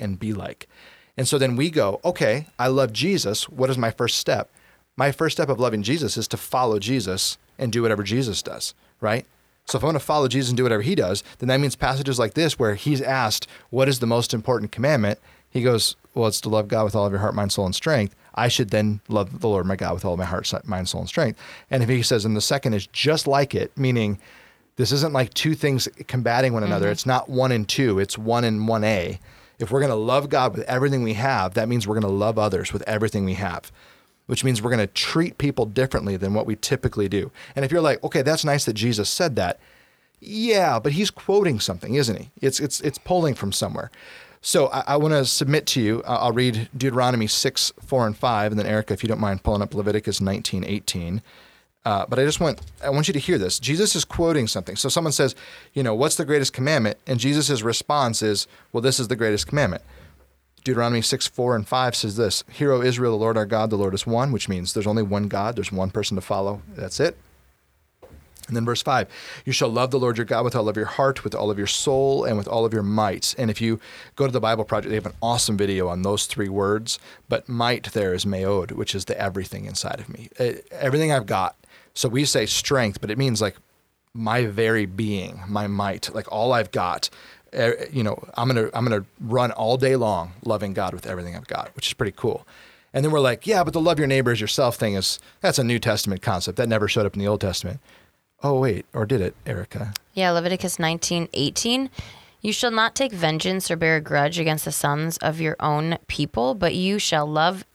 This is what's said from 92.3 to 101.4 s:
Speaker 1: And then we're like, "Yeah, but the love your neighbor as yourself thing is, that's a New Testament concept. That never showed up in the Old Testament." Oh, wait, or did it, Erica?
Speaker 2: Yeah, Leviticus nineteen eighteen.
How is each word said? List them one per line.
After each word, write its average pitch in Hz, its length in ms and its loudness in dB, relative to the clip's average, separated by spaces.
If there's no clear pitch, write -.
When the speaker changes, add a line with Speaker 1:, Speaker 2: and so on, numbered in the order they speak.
Speaker 1:
And 135 100 0
then 156 80 2
we're 151 80 4
like, 127 260 2
"Yeah, 196 180 4
but 160 100 -2
the 165 60 0
love 160 180 4
your 147 100 2
neighbor 135 240 4
as 107 80 0
yourself 117 360 2
thing 107 180 0
is, - 240 -2
that's 175 180 2
a 123 60 2
New 117 140 2
Testament 101 440 0
concept. 92 360 -2
That 120 100 0
never 107 200 0
showed 107 180 2
up 95 80 -2
in 101 60 -4
the 101 80 0
Old 104 120 0
Testament." 92 380 -4
Oh, 139 180 2
wait, 120 340 0
or 113 100 0
did 110 160 0
it, 90 140 -2
Erica? 104 480 -8
Speaker 2:
Yeah, 185 160 0
Leviticus 175 480 -2
nineteen 165 560 -2
eighteen. 233 560 0